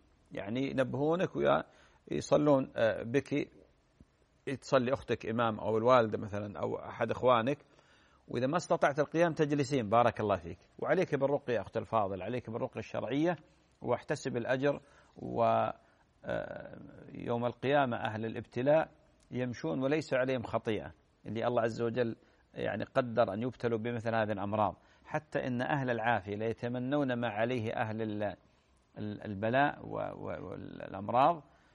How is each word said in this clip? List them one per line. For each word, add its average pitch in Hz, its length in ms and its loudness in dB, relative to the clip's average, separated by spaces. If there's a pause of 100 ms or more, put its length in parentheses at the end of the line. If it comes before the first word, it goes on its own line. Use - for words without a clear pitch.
(320)
يعني 117 380 -4
ينبهونك 143 680 0
ويا-، 143 280 2 (460)
يصلون، 143 640 4
آه، 110 260 2
بك، 135 480 -2 (1080)
تصلي 131 320 4
أختك - 340 -2
إمام 113 340 0
أو 110 180 2
الوالدة 113 400 6
مثلًا 104 400 -6
أو 110 180 -2
أحد - 340 -4
إخوانك، 123 480 4 (680)
وإذا 123 180 0
ما 151 100 0
استطعت 160 440 2
القيام 160 320 2
تجلسين. 143 560 0
بارك 117 320 4
الله 104 160 2
فيك. 85 220 -10 (200)
وعليك 160 360 0
بالرقية 135 400 0
يا 107 60 0
أخت - 160 -10
الفاضل، 98 460 0
عليك 117 280 -6
بالرقية 120 300 -6
الشرعية، 139 560 -2 (460)
واحتسب 127 540 -2
الأجر. 131 440 0 (360)
و، 123 260 -2 (840)
آه، - 540 -8 (360)
يوم 120 320 -2
القيامة 127 500 2
أهل 107 300 -4
الابتلاء 127 640 0 (400)
يمشون 127 520 -4
وليس 139 320 0
عليهم 131 280 0
خطيئة، 104 500 -2 (340)
اللي 110 200 -4
الله 120 160 -2
عز 117 200 -2
وجل 117 340 0 (380)
يعني 110 300 -4
قدر 117 480 0
أن 104 100 -4
يبتلوا 120 360 -2
بمثل 113 360 -2
هذه 107 180 2
الأمراض. 101 440 0 (280)
حتى 143 420 -4
إن 123 160 -2
أهل 135 280 0
العافية 110 460 0
ليتمنون 123 760 -2
ما 120 160 -2
عليه 113 440 -2
أهل 110 300 -4
ال-، 104 340 -4 (640)
ال-، 107 260 -8
البلاء 110 600 0
و-، 107 100 -8
و-، 98 540 -8
والأمراض. 104 920 0 (320)